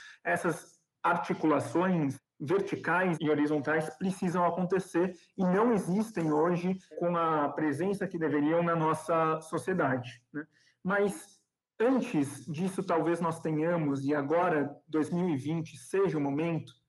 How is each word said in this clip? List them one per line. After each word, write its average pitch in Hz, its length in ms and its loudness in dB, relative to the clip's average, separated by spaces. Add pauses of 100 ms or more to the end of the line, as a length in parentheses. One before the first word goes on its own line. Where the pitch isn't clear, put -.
(240)
Essas - 560 -4 (200)
articulações 165 1160 0 (220)
verticais 175 800 0
e 151 100 0
horizontais 151 640 0
precisam 180 480 0
acontecer 180 720 0 (240)
e 185 60 0
não 208 280 4
existem 175 600 0
hoje 175 440 2 (220)
com 175 180 0
a 160 340 2
presença 170 580 -2
que 180 100 -6
deveriam 151 420 2
na 170 140 2
nossa 160 680 0
sociedade, 151 800 -2 (120)
né? 151 120 -8 (380)
Mas 202 560 -2 (420)
antes 220 680 0
disso, 180 360 -4
talvez 170 380 0
nós 165 180 -2
tenhamos, 156 640 0
e 143 80 2
agora 151 640 2 (140)
dois 151 220 0
mil 180 180 0
e 151 80 0
vinte 156 400 -4
seja 185 420 0
o - 20 0
momento 147 520 -2 (160)